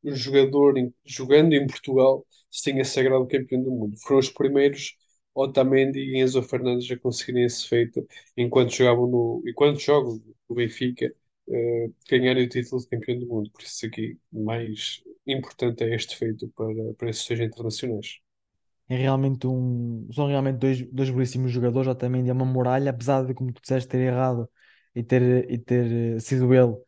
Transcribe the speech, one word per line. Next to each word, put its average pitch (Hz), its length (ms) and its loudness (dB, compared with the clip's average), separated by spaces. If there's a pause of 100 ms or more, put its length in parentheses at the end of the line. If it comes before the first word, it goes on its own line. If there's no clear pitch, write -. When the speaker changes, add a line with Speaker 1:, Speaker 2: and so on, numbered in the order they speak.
Speaker 1:
um 143 140 -6
jogador 139 600 4
em, 123 160 -2 (100)
jogando 147 500 4
em 139 140 2
Portugal 131 580 2 (240)
se - 220 -4
tinha 135 140 0
sagrado 131 420 2
campeão 127 340 -2
do 131 80 -2
mundo. 107 320 -6
Foram 135 180 4
os 127 100 0
primeiros, 139 680 0 (400)
Otamendi 135 640 2
e 131 220 -2
Enzo 131 200 2
Fernandes, 123 480 -4
a 123 80 -6
conseguirem 123 460 -2
esse 120 240 -2
feito 120 400 -2 (300)
enquanto 120 360 2
jogavam 123 340 4
no, 117 380 0
enquanto 143 340 2
jogam 123 420 0 (280)
no 117 60 -6
Benfica, 123 580 -4 (360)
eh, 117 400 -2 (200)
ganharem 127 360 2
o 120 40 -8
título 123 320 -6
de 123 60 -16
campeão 120 320 -6
do 123 80 -10
mundo. 107 240 -6
Por - 100 -20
isso - 240 -14
aqui, 110 320 -10 (140)
mais 110 720 -8 (220)
importante 123 580 -4
é 117 100 0
este - 220 -8
feito 113 400 -6
para, 110 420 -6
para 117 120 -6
esses - 180 -8
dois 117 140 -4
internacionais. 113 800 -6 (680)
Speaker 2:
É 127 60 -2
realmente 135 500 0
um, 123 680 -4
são 143 140 0
realmente 135 320 0
dois, 131 300 0
dois 131 200 -2
belíssimos 127 420 -2
jogadores. 123 380 0
Otamendi 127 400 -2
é 127 40 0
uma 131 120 0
muralha, 127 440 0
apesar 131 360 0
de, 127 80 -6
como 127 180 -6
tu - 100 -14
disseste, 127 280 -2
ter 127 100 0
errado 127 500 0 (460)
e 120 80 -6
ter, 123 480 2
e 123 60 -4
ter, 117 580 -2
eh, 113 60 -4
sido 127 320 2
ele 123 200 6 (140)